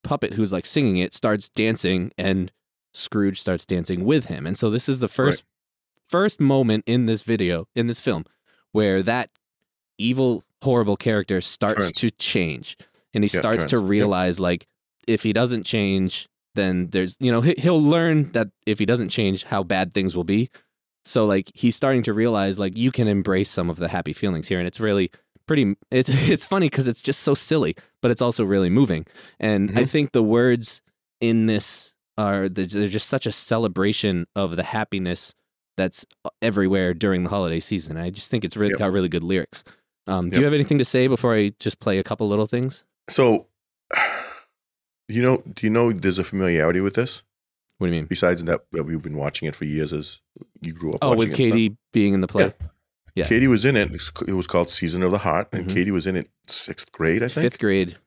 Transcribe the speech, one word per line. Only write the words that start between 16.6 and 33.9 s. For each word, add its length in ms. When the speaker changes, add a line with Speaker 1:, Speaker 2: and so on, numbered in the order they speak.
Speaker 1:
there's, 300
you 100
know, 100
he, 180
he'll 240
learn 500
that 160
if 140
he 60
doesn't 240
change, 340
how 180
bad 320
things 220
will 80
be. 260
So, 200
like, 300
he's 220
starting 280
to 80
realize, 460
like, 180
you 140
can 180
embrace 420
some 200
of 60
the 120
happy 240
feelings 360
here. 100
And 80
it's 140
really 300
pretty, 300
it's, 160
<laughs> 200
it's 160
funny 240
'cause 200
it's 140
just 180
so 140
silly, 420
but 80
it's 120
also 220
really 260
moving. 360
And 320
I 40
Speaker 2:
Mm-hmm. 100
Speaker 1:
think 280
the 120
words 580
in 260
this 480
are, 300
they're, 180
they're 220
just 200
such 180
a 60
celebration 960